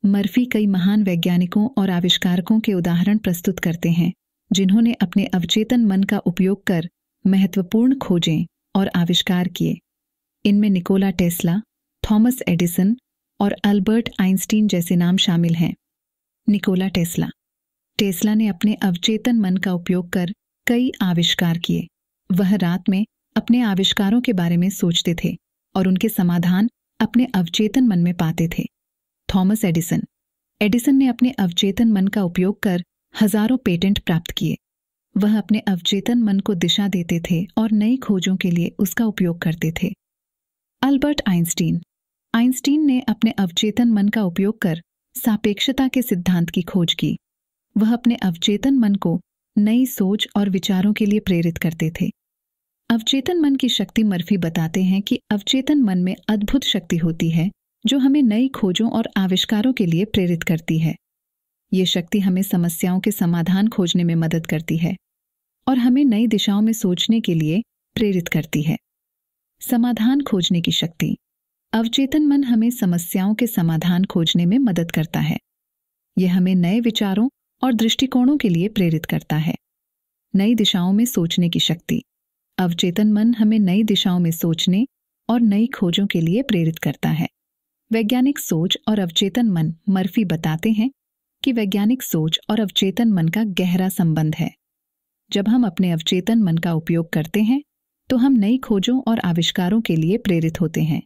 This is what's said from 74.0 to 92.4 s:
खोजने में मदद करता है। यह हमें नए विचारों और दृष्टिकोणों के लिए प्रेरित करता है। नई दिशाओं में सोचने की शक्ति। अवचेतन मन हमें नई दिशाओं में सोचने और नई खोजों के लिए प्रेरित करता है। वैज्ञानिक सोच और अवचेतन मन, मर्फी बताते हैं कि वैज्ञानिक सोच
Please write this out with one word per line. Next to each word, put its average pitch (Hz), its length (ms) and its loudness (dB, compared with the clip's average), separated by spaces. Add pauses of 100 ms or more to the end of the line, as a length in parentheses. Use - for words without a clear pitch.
खोजने 170 420 0
में 202 120 2
मदद 175 320 0
करता 156 300 -4
है। 151 180 -2 (800)
यह 180 180 2
हमें 185 180 2
नए 180 260 2
विचारों 214 480 0 (340)
और 262 100 0
दृष्टिकोणों 247 640 2
के 262 120 0
लिए 175 200 2
प्रेरित 165 380 0
करता 151 300 -4
है। 156 180 -2 (800)
नई 208 200 2
दिशाओं 190 380 0
में 214 120 4
सोचने 175 440 0
की 170 100 -2
शक्ति। - 440 -4 (560)
अवचेतन 185 540 0
मन 220 220 2
हमें 220 240 2
नई 202 240 2
दिशाओं 190 380 0
में 170 100 2
सोचने 180 560 0 (420)
और 240 120 2
नई 220 260 2
खोजों 196 400 0
के 180 140 -2
लिए 170 220 0
प्रेरित 165 360 -2
करता - 300 -4
है। 160 200 -2 (640)
वैज्ञानिक 247 460 0
सोच 170 400 -2 (100)
और 214 100 0
अवचेतन 196 500 -2
मन, 165 260 -2 (140)
मर्फी 190 360 0
बताते 165 460 -2
हैं 220 200 0 (540)
कि 269 80 0
वैज्ञानिक 214 500 0
सोच 160 380 -2 (100)